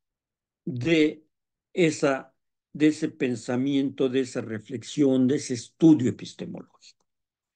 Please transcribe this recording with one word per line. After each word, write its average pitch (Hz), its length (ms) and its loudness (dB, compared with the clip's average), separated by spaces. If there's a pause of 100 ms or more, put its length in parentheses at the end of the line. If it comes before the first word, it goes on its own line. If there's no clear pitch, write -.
(640)
de 151 600 0 (480)
esa, 151 640 0 (380)
de 151 160 2
ese 151 200 0
pensamiento, 131 1000 -2
de 127 120 -2
esa 123 200 -6
reflexión, 127 880 0
de 147 80 0
ese 147 180 -6
estudio 127 560 4
epistemológico. - 960 -14 (520)